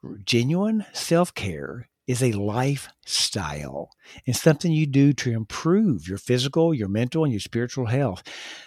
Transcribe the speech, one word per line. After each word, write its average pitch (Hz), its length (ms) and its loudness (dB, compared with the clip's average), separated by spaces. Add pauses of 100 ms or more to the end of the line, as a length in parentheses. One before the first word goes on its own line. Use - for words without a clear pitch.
(240)
genuine 185 640 2
self-care 101 960 -2 (180)
is 123 160 -2
a 123 120 4
lifestyle 101 1600 -4 (360)
and 127 80 0
something 160 380 2
you 156 120 4
do 139 280 6
to 123 180 -2
improve 127 760 0
your 95 120 -6
physical, 139 560 2
your 107 160 -2
mental, 127 340 0
and 147 80 2
your 107 80 -2
spiritual 120 460 -4
health. 117 380 0 (440)